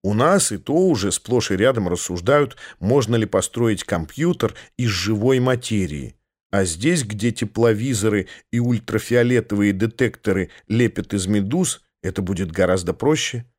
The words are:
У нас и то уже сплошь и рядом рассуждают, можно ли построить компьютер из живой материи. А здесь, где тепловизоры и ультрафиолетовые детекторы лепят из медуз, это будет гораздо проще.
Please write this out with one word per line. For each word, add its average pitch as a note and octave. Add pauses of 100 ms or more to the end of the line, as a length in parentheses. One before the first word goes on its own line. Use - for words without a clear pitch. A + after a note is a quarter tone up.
У G2+
нас D#3
и G2+
то -
уже C#3+
сплошь -
и F#2
рядом A2
рассуждают, F2+ (220)
можно A#2
ли A2
построить G#2+
компьютер A#2 (220)
из A#2+
живой G#2+
материи. G2+ (360)
А G2
здесь, A#2
где G#2+
тепловизоры A2 (240)
и A#2+
ультрафиолетовые A2+
детекторы G2+ (180)
лепят G#2+
из F#2
медуз, G#2 (200)
это F#2
будет F2+
гораздо F2+
проще. C3+ (140)